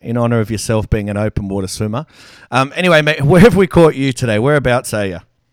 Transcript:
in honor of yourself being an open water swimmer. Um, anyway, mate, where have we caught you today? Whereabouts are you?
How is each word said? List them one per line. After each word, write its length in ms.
in 160
honor 240
of 100
yourself 380
being 200
an 60
open 320
water 200
swimmer. 380
Um, 260
anyway, 260
mate, 200
where 180
have 160
we 100
caught 300
you 160
today? 280
Whereabouts 540
are 120
you? 140